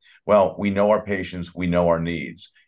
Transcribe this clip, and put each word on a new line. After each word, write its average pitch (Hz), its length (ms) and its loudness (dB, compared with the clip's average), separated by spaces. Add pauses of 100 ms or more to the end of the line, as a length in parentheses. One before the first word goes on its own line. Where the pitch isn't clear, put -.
(260)
Well, 92 340 4
we 101 100 -2
know 101 220 2
our 107 120 2
patients, 92 520 -8
we 90 100 -4
know 87 220 2
our 82 120 2
needs. 82 520 -8 (160)